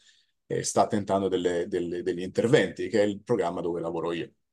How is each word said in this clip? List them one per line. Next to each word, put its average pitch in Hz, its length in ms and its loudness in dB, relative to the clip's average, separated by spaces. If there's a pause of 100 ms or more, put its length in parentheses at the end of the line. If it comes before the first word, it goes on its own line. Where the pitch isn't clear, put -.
(480)
eh, 87 160 -2
sta - 240 2
tentando 98 400 0
delle, 90 400 0
delle, 87 360 -4
degli 87 180 -2
interventi, 95 680 2
che 107 120 2
è 104 40 6
il 101 160 -2
programma 90 400 -2
dove 85 200 -2
lavoro 85 320 -4
io. 82 180 -8 (220)